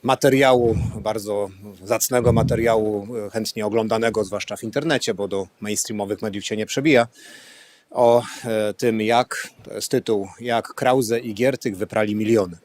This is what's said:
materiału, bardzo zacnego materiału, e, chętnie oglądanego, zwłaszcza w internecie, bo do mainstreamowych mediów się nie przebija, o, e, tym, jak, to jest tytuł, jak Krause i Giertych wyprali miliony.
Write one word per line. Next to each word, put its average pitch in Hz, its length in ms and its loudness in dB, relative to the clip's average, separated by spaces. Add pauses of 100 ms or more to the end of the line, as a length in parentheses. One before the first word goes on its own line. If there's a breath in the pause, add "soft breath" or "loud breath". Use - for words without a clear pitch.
materiału, 131 720 4 (200)
bardzo 104 540 -6 (340)
zacnego 117 480 2
materiału, 110 760 2 (180)
e, 95 40 -12
chętnie 110 360 -4
oglądanego, 110 580 0
zwłaszcza 98 320 -8
w - 60 -14
internecie, 131 520 -2
bo 98 140 -4
do 98 180 -4 (140)
mainstreamowych 104 640 -4
mediów 104 220 -6
się 110 120 -4
nie 107 100 -4
przebija, 135 420 4 (800 loud breath)
o, 120 320 6 (220 loud breath)
e, 107 300 -2
tym, 110 260 0
jak, 117 480 0 (140)
to - 120 -18
jest 104 160 -8
tytuł, 107 380 0 (120)
jak 117 340 -4
Krause 123 460 2
i 117 140 -10
Giertych 123 420 -2
wyprali 107 380 -2
miliony. 104 500 2